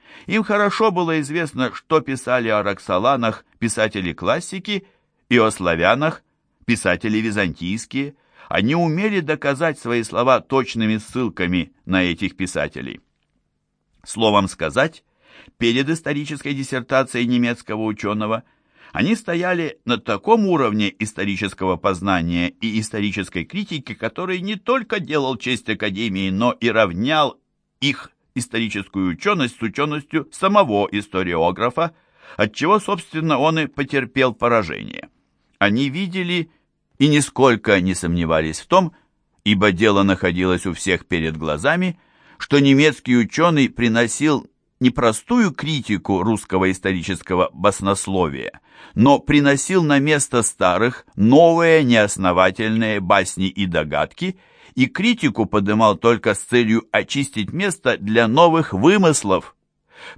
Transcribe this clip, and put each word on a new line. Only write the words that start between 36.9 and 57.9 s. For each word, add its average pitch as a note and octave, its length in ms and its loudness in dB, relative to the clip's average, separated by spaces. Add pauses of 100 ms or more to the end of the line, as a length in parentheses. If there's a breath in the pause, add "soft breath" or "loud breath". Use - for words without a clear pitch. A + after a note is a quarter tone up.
и C#3 100 4
нисколько B2+ 720 4
не F2+ 140 0
сомневались E2 680 -2
в - 60 -18
том, F3+ 280 2 (500 soft breath)
ибо G#2 280 4
дело G2 320 4
находилось F2+ 600 0
у F2+ 60 -4
всех F2+ 340 -2
перед D#2+ 300 -4
глазами, B2+ 600 -2 (400 soft breath)
что - 220 0
немецкий C#3 560 4
ученый C#3+ 520 2
приносил A#2+ 800 0 (340)
не B2+ 100 4
простую E3 640 0
критику G#2 720 -4
русского F#2+ 480 0
исторического F#2 840 -2
баснословия, F2+ 1080 -2 (340 loud breath)
но C3 240 6
приносил D3 640 2
на D3 160 2
место C#3 440 0
старых G2 640 0 (100)
новые E3 640 6
неосновательные G#2+ 1160 2
басни F#2+ 480 0
и G2 180 -4
догадки – D#2 720 -4 (380 soft breath)
и B2+ 120 2
критику C#3+ 600 0
подымал G#2 500 2
только A#2 380 2
с - 40 -10
целью A2+ 540 0
очистить A2 600 -4
место E3+ 440 -2